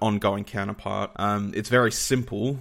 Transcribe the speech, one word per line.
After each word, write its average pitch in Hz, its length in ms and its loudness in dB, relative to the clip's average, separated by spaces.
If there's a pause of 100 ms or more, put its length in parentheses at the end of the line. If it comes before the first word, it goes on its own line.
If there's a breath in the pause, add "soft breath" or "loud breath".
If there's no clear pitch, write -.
ongoing 104 420 2
counterpart. 101 680 -4
Um, 101 400 0
it's 107 140 -4
very 120 240 6
simple, 127 680 -2